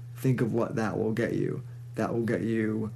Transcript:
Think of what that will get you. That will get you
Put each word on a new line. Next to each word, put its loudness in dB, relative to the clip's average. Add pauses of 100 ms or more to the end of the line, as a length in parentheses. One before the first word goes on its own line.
(140)
Think 2
of 2
what 0
that 0
will 2
get 2
you. 0 (340)
That 0
will 2
get 0
you 0